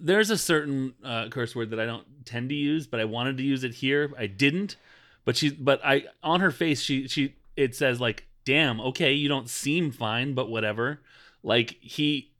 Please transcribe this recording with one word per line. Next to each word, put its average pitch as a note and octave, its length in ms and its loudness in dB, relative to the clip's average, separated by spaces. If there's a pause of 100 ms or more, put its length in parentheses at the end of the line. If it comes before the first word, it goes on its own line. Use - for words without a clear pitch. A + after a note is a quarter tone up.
there's G3+ 300 4
a G#3 80 2
certain, C#3 560 0 (100)
uh, A#2 240 -4
curse A#2+ 280 -4
word A2+ 140 -4
that A2 100 -4
I A2+ 60 0
don't A#2+ 400 -10
tend A#2+ 240 -6
to D3 60 -2
use, D3 320 0
but A#2 120 -2
I A2 40 2
wanted B2 340 -2
to C3 60 -2
use C3+ 200 2
it A#2 100 -4
here. C#3+ 440 0
I A2 80 -4
didn't. C#3+ 500 0 (480)
But C3+ 120 2
she, D3+ 140 2
but C#3 340 2
I, C#3+ 220 2 (180)
on E3+ 160 2
her F#3 100 4
face, D#3 300 0
she, C3 280 -2
she, C#3 260 -2 (220)
it C3+ 180 2
says, B2+ 260 0
like, A#2 280 -2 (160)
"Damn, C3 360 2
okay, C3 340 2
you C#3+ 140 0
don't C3 200 -2
seem D3+ 420 0
fine, A#2+ 440 -2
but B2+ 140 -2
whatever." A2+ 520 -2 (420)
Like, A#2 380 2
he, D3 580 -2